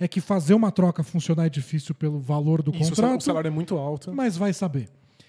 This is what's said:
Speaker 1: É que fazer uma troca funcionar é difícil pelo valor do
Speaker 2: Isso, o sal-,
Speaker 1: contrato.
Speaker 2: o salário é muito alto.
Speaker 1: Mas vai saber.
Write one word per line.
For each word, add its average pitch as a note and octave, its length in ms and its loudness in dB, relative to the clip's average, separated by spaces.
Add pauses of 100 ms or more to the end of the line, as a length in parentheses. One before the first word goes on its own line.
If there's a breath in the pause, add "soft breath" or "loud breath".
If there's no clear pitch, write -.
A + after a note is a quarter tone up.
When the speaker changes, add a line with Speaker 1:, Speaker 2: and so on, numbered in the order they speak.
Speaker 1:
É F3 80 0
que - 140 -2
fazer F#3 320 2
uma A3 180 4
troca F3 300 2
funcionar E3 440 0
é D#3+ 40 2
difícil D3 440 -4
pelo D3+ 240 -2
valor D3 440 0
do C#3+ 80 0
Speaker 2:
Isso, E3 100 -4
o E3 160 0
sal-, A3 80 4
Speaker 1:
contrato. B3+ 160 2
Speaker 2:
o - 40 -8
salário D#3+ 240 0
é - 20 0
muito E3 260 -2
alto. D3 380 -6
Speaker 1:
Mas A#3+ 240 -2
vai G3 160 0
saber. C#3+ 340 -4 (400 loud breath)